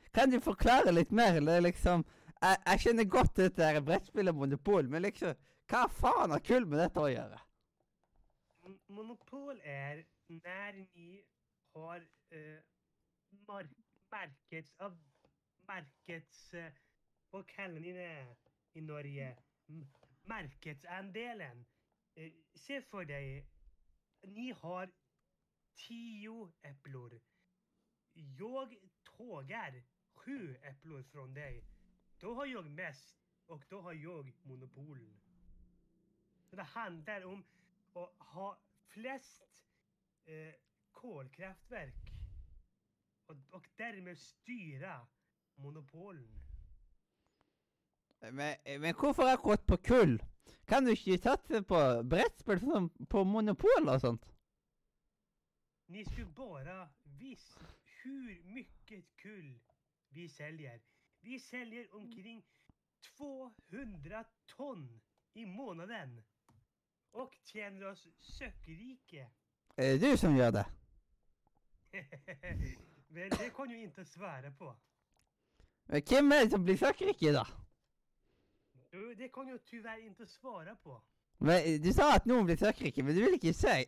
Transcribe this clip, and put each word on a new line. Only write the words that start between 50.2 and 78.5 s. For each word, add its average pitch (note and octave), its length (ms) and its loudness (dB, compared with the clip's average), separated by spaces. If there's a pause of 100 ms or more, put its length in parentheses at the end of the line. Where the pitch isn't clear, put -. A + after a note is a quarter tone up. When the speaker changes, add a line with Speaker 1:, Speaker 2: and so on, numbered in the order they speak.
Speaker 1:
Kan C4 180 4
du A#3 80 6
ikke F#3 260 2
satse C4 440 0
på F3+ 180 4 (240)
brettspill F#3 560 2
som A#3 260 2 (240)
på G3 140 4
Monopol A3 640 4
og C3 120 4
sånt? A#2+ 280 -2 (1600)
Speaker 2:
Ni G3 160 -14
skulle A3 320 -8
bare F3+ 500 -14 (320)
visst - 400 -18
hvor B3+ 720 -16 (140)
mye G3+ 580 -18 (160)
kull F#3+ 320 -18 (640)
vi E3 160 -16
selger. D3 500 -16 (440)
Vi B3 160 -14
selger A#3+ 540 -16
omkring A3+ 520 -20 (720)
to C4 340 -14 (200)
hundre G#3 540 -14 (240)
tonn A#3+ 380 -12 (480)
i A3 100 -16
måneden, F3+ 760 -12 (920)
og B3+ 200 -12 (120)
tjener G3 460 -14
oss F#3+ 160 -18 (120)
søkkrike. G3 1080 -16 (500)
Speaker 1:
Er C3+ 160 4
det C3+ 80 6
du C4 160 8
som D#3 200 6
gjør A#2+ 140 8
det? G2+ 140 2 (1300)
Speaker 2:
<laughs> - 1160 -10
Men F3 220 -12
det G#3 260 -4
kan C4+ 140 -10
jo A#3 60 -12
ikke G3 280 -16
svare D3 540 -14
på. C#3+ 140 -16 (1160)
Speaker 1:
Men D3 220 0
hvem C#4+ 240 8
er D4 120 10
det G#3+ 60 4
som F#3 140 2
blir F#3+ 120 6
søkkrike, F#4 560 2
da? B2 120 2 (1500)